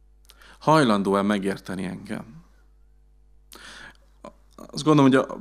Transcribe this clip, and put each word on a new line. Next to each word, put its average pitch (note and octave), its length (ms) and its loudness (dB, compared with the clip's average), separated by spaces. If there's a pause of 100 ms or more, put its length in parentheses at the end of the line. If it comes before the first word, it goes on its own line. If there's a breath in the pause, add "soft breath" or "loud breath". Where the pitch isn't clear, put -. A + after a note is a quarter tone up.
(600 soft breath)
Hajlandó-e G#2 600 2
megérteni F#2+ 640 -6
engem? G#2 540 -14 (2250 loud breath)
Azt - 280 -14
gondolom, C#3+ 280 6
hogy C3 40 4
a, - 260 -2